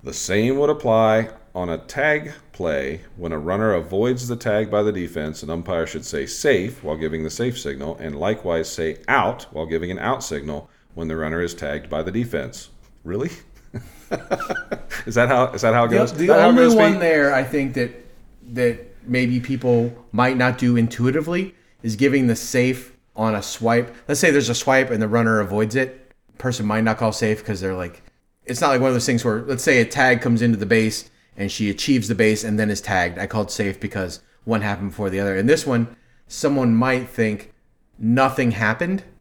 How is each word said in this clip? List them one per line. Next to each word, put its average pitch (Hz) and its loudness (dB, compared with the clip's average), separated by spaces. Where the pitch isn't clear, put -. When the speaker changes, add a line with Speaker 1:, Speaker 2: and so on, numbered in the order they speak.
Speaker 1:
The 67 -12
same 113 0
would 147 4
apply 113 2
on 90 -4
a 80 -2
tag 151 -2
play 76 -4
when 85 -6
a 78 -6
runner 98 0
avoids 104 -2
the 120 -4
tag 107 -2
by 104 2
the 104 0
defense. 80 -6
An 76 -10
umpire 82 -4
should - -10
say 69 -6
"safe" 113 -2
while 78 -4
giving 78 -6
the 78 -6
safe 123 -6
signal, 71 -8
and 73 -10
likewise 85 -2
say 80 -6
"out" 117 0
while 80 -6
giving 82 -4
an 92 -8
out - -4
signal 73 -8
when 82 -8
the 78 -6
runner 80 -4
is 87 -4
tagged 73 -8
by 76 -4
the 87 -6
defense. 92 -8
Really? 107 -6
<laughs> - -16
Is 113 -8
that 117 4
how, 127 4
is - -6
that 113 4
how 120 4
it 117 0
Speaker 2:
The, 117 2
Speaker 1:
goes? 120 2
Speaker 2:
the 151 -4
Speaker 1:
Is 175 2
that - 8
how - 8
it 240 8
Speaker 2:
only 247 8
Speaker 1:
goes, 233 8
Speaker 2:
one 208 8
Speaker 1:
Pete? 190 0
Speaker 2:
there 151 4
I 135 2
think 135 -2
that, 120 0
that 120 0
maybe 123 0
people 120 0
might 127 2
not 127 2
do 120 4
intuitively 151 0
is 113 -4
giving 135 4
the 117 2
safe 127 -2
on 110 0
a 101 -4
swipe. 117 0
Let's 143 0
say 175 6
there's 139 4
a 120 0
swipe 131 2
and 110 0
the 107 0
runner 113 2
avoids 104 0
it. - -4
Person 120 -4
might 107 2
not 110 2
call 110 0
safe 107 -2
'cause 98 -4
they're 95 -4
like, 90 -10
it's 123 -6
not 165 2
like 131 4
one 131 4
of 127 2
those 120 0
things 117 0
where, 117 0
let's 127 -4
say 131 4
a 113 6
tag 127 2
comes 117 2
into 117 4
the 101 -2
base 110 0
and 98 -4
she 104 -2
achieves 110 0
the 113 0
base 107 2
and 107 -2
then 107 0
is 98 -4
tagged. 87 -2
I 98 -6
called 107 -4
safe 98 -4
because 95 -6
one 110 0
happened 101 -4
before 98 -4
the 95 -2
other. 98 0
In 98 0
this 143 4
one, 117 0
someone 131 0
might 127 0
think 107 -4
nothing 127 2
happened 113 -2